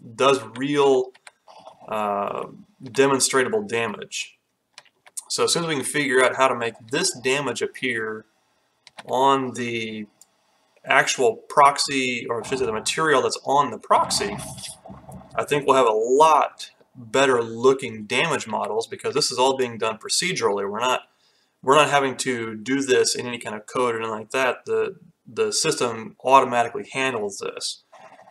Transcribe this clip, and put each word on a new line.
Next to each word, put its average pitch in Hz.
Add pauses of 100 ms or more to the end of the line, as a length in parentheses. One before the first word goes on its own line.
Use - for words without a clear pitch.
(160)
does 127 (140)
real, 139 (760)
uh, 104 (360)
demonstrable 127
damage. 110 (920)
So 120
as -
soon 170
as 165
we 156
can 127
figure 131
out 123
how 131
to 123
make 117 (180)
this -
damage 127
appear 110 (800)
on 131
the 113 (760)
actual 131 (100)
proxy, 135
or 117
I -
should 131
say 127
the 110
material 139
that's 113
on 135
the 107
proxy, - (1000)
I 113
think 143
we'll 135
have 123
a 110
lot 131 (260)
better 127
looking 117
damage 123
models, 107
because -
this 147
is 123
all 131
being 120
done 110
procedurally. 107
We're 104
not, 123 (520)
we're 135
not 147
having 135
to 113
do 131
this 120
in 123
any 120
kind 110
of 107
code 123
or -
anything 113
like 107
that. 131
The, 110 (320)
the 110
system 120
automatically 123
handles 120
this. - (480)